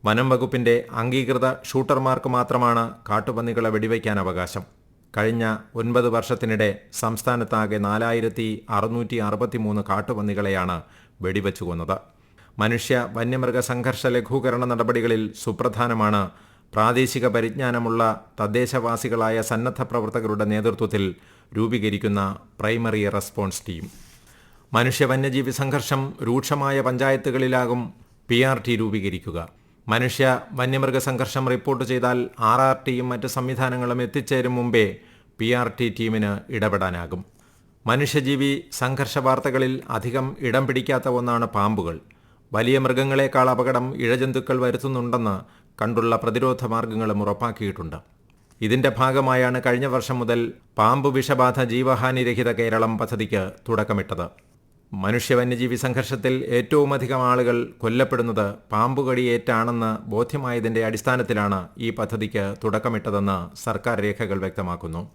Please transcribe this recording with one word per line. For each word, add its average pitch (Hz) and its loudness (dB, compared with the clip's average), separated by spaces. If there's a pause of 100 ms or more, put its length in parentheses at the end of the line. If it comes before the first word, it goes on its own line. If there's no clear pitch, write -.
വനം 117 2
വകുപ്പിന്റെ 120 2
അംഗീകൃത 127 0 (120)
ഷൂട്ടർമാർക്ക് 131 0
മാത്രമാണ് 120 2 (160)
കാട്ടുപന്നികളെ 113 0
വെടിവയ്ക്കാൻ 110 0
അവകാശം. 90 -4 (540)
കഴിഞ്ഞ 110 0 (180)
ഒൻപത് 120 2
വർഷത്തിനിടെ 110 0 (120)
സംസ്ഥാനത്താകെ 110 -2
നാലായിരത്തി 110 -2
അറുന്നൂറ്റി 113 -2
അറുപത്തിമൂന്ന് 107 -2
കാട്ടുപന്നികളെയാണ് 101 -2 (380)
വെടിവെച്ചു 95 -2
കൊന്നത്. 85 -4 (600)
മനുഷ്യ 117 0
വന്യമൃഗ 123 -2
സംഘർഷ 123 -2
ലഘൂകരണ 123 0
നടപടികളിൽ 117 0 (120)
സുപ്രധാനമാണ് 110 0 (420)
പ്രാദേശിക 120 2
പരിജ്ഞാനമുള്ള 117 0 (160)
തദ്ദേശവാസികളായ 113 0
സന്നദ്ധ 120 -2
പ്രവർത്തകരുടെ 107 -2
നേതൃത്വത്തിൽ 104 0 (420)
രൂപീകരിക്കുന്ന 101 0 (240)
പ്രൈമറി 110 0
റെസ്പോൺസ് 98 -4
ടീം. 85 -10 (840)
മനുഷ്യ 123 2
വന്യജീവി 131 0
സംഘർഷം 135 -2 (140)
രൂക്ഷമായ 139 0
പഞ്ചായത്തുകളിലാകും 127 0 (340)
പി 120 4
ആർ 131 2
ടി 120 2
രൂപീകരിക്കുക. 95 -4 (400)
മനുഷ്യ 123 2 (120)
വന്യമൃഗ 131 0
സംഘർഷം 131 -2
റിപ്പോർട്ട് 127 -2
ചെയ്താൽ 123 0 (100)
ആർ 113 4
ആർ 131 4 (100)
ടിയും 127 -2
മറ്റ് 123 -4
സംവിധാനങ്ങളും 123 -2
എത്തിച്ചേരും 127 0
മുമ്പേ 113 2 (420)
പി 113 0
ആർ 123 0
ടി 113 0
ടീമിന് 107 -2
ഇടപെടാനാകും. 92 -2 (600)
മനുഷ്യജീവി 139 0
സംഘർഷ 131 -2
വാർത്തകളിൽ 131 0
അധികം 123 -4
ഇടം 131 2
പിടിക്കാത്ത 131 0
ഒന്നാണ് 120 0
പാമ്പുകൾ. 101 0 (520)
വലിയ 120 4
മൃഗങ്ങളെക്കാൾ 131 2
അപകടം 127 0
ഇഴജന്തുക്കൾ 127 0
വരുത്തുന്നുണ്ടെന്ന് 123 0 (420)
കണ്ടുള്ള 113 2
പ്രതിരോധ 123 0
മാർഗങ്ങളും 110 0
ഉറപ്പാക്കിയിട്ടുണ്ട്. 101 -4 (640)
ഇതിന്റെ 123 4
ഭാഗമായാണ് 127 4
കഴിഞ്ഞ 123 2
വർഷം 127 0
മുതൽ 117 0 (260)
പാമ്പ് 127 4
വിഷബാധ 127 4
ജീവഹാനി 127 2
രഹിത 120 2
കേരളം 113 2
പദ്ധതിക്ക് 107 -2 (180)
തുടക്കമിട്ടത്. 104 -2 (640)
മനുഷ്യ 110 0
വന്യജീവി 123 0
സംഘർഷത്തിൽ 127 -2
ഏറ്റവുമധികം 131 2
ആളുകൾ 123 2
കൊല്ലപ്പെടുന്നത് 117 0 (180)
പാമ്പുകടിയേറ്റാണെന്ന് 120 0
ബോധ്യമായതിന്റെ 117 -2
അടിസ്ഥാനത്തിലാണ് 107 0 (100)
ഈ 113 -4
പദ്ധതിക്ക് 104 -4 (100)
തുടക്കമിട്ടതെന്ന് 101 -2
സർക്കാർ 110 -2
രേഖകൾ 101 -2
വ്യക്തമാക്കുന്നു. 87 -6